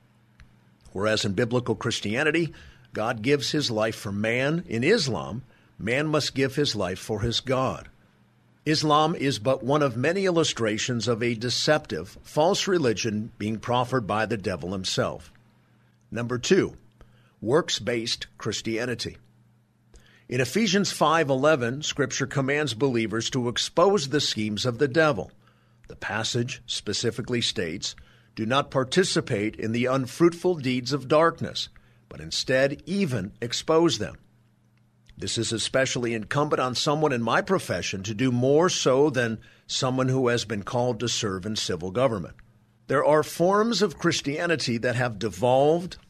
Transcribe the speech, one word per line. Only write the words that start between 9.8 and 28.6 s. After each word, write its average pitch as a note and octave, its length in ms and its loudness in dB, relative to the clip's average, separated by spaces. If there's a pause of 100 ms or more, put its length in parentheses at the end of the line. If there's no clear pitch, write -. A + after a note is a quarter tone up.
of C3 160 2
many E3+ 280 0
illustrations A#2 800 0
of A#2 160 0
a A#2+ 140 0
deceptive, A#2 880 -2
false E3 420 2
religion A#2+ 720 0
being G#2+ 220 -4
proffered B2 480 0
by G#2+ 180 0
the A2 100 -2
devil F2+ 360 -4
himself. F#2+ 580 -4 (800)
Number A#2+ 260 -4
two, B2 400 2 (640)
works-based A#2+ 840 -2 (120)
Christianity. A#2 800 -6 (1080)
In B2+ 120 0
Ephesians F#3+ 500 2
five D#3 400 2
eleven, C3+ 520 2
Scripture C3 440 -2
commands C#3 480 0
believers A2+ 560 0
to B2 180 0
expose E3 600 2
the C#3+ 120 0
schemes G#2+ 460 -2
of A#2 120 -2
the D3 100 2
devil. B2 420 2 (560)
The - 80 -18
passage A#2+ 720 -4
specifically A#2 760 -4
states, - 520 -4 (400)
"Do A2 120 -4
not C3+ 260 0